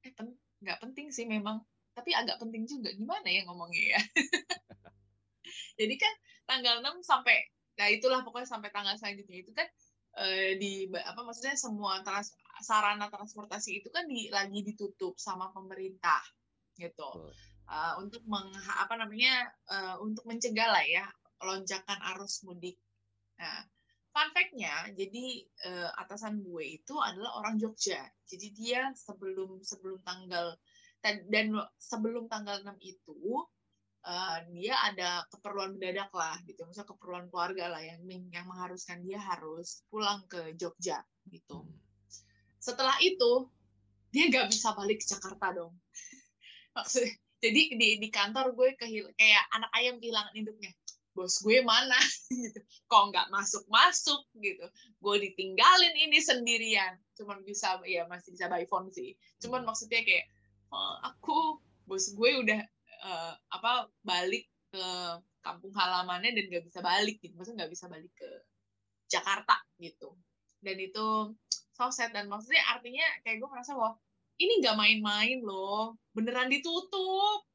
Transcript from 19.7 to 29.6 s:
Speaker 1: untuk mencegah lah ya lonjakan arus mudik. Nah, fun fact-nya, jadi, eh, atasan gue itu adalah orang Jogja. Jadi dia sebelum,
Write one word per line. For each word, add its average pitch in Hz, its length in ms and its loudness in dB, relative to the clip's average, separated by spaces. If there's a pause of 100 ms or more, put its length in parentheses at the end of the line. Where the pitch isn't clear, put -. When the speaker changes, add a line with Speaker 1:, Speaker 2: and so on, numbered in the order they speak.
Speaker 1:
untuk 214 280 -6
mencegah 226 440 0
lah 180 160 6
ya 175 200 2 (340)
lonjakan 190 600 -4 (140)
arus 196 300 -10
mudik. 180 320 -12 (600)
Nah, 165 260 -8 (460)
fun 302 220 4
fact-nya, 208 600 -2
jadi, 196 340 -6 (360)
eh, 180 340 -6
atasan 214 460 -6
gue 175 320 -8
itu 269 240 -10
adalah 190 400 -2
orang 220 180 -2
Jogja. 214 440 -2 (260)
Jadi 190 260 -16
dia 240 420 -2
sebelum, 190 680 -10